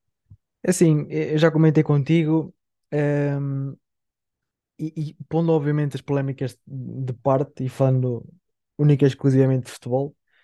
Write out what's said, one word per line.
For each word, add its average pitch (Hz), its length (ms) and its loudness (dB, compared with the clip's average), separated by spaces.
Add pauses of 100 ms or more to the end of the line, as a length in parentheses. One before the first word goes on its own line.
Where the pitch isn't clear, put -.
(640)
É - 80 0
assim, 156 400 2
eu 156 260 -4
já 160 140 4
comentei 156 320 4
contigo, 156 720 0 (380)
ehm, 143 840 -2 (1040)
e, 156 180 -8
e 156 200 -8 (120)
pondo 165 220 0
obviamente 147 460 0
as 135 40 -6
polémicas 139 640 -4
de 127 480 -10
parte 135 520 -2
e 127 40 -4
falando 127 560 0 (540)
única 147 260 4
e 139 40 6
exclusivamente 131 560 2
de - 80 -16
futebol, 131 420 -6 (300)